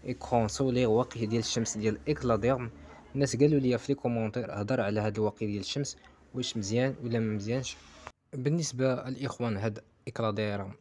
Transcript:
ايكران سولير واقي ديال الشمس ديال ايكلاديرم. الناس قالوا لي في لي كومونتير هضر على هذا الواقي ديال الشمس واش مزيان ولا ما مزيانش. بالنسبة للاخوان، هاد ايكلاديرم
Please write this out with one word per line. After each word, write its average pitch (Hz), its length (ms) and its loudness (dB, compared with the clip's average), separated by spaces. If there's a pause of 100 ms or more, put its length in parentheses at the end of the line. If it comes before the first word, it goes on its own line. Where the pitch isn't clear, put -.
ايكران 117 420 0
سولير 123 420 2
واقي 113 360 2
ديال 113 140 2
الشمس 110 380 -2
ديال 107 300 0
ايكلاديرم. 120 640 2 (440)
الناس 135 200 2
قالوا 143 240 6
لي 123 180 2
في - 140 -4
لي 139 40 4
كومونتير 113 640 -2
هضر 120 200 0
على 104 180 2
هذا 107 180 0
الواقي 107 280 0
ديال 104 140 -2
الشمس 139 380 -4 (360)
واش 123 240 -2
مزيان 117 460 0
ولا 117 160 0
ما 110 140 0
مزيانش. 113 440 -4 (560)
بالنسبة 131 640 0
للاخوان، 123 600 -4
هاد 107 260 -2 (240)
ايكلاديرم 104 720 -2